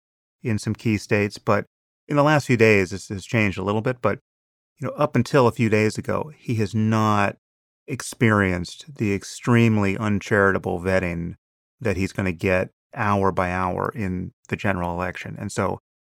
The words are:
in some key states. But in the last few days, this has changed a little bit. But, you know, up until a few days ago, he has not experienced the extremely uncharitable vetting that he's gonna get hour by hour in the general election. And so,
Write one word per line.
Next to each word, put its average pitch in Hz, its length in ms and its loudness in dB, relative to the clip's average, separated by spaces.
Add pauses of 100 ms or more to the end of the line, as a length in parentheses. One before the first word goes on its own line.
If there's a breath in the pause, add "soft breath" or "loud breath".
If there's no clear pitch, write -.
(420)
in 107 160 -2
some 107 160 -4
key 107 240 0
states. 104 400 0
But 104 280 0 (400)
in 147 100 -2
the 143 60 6
last 147 240 2
few 127 100 2
days, 107 340 6
this 98 180 -10
has 98 160 -10
changed 104 340 0
a 95 40 -6
little 104 200 -2
bit. 127 180 -4
But, 104 180 0 (600)
you 131 60 -6
know, - 80 -6
up 147 220 -2
until 123 300 4
a 107 60 4
few 117 160 0
days 107 300 2
ago, 101 380 -4
he 117 200 -6
has 107 180 -2
not 107 640 0 (500)
experienced 101 1120 0
the 101 180 0
extremely 107 840 2
uncharitable 98 840 0
vetting 87 540 -2 (460)
that 104 160 -2
he's 95 160 -2
gonna 95 200 -2
get 92 380 0 (240)
hour 101 380 0
by 90 180 0
hour 92 440 -2
in 92 380 -6 (160)
the 95 80 -4
general 90 360 -2
election. 90 460 -8
And 101 140 -10
so, 98 260 -2 (340)